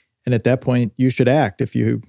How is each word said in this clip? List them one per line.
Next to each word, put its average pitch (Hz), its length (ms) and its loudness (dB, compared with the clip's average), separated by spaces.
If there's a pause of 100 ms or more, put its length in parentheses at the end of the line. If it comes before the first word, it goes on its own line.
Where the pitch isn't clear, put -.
(240)
And 123 100 -2
at 113 100 -2
that 123 160 2
point, 123 360 -2
you 131 140 0
should 120 180 2
act 131 320 0
if - 140 -6
you, 113 340 -2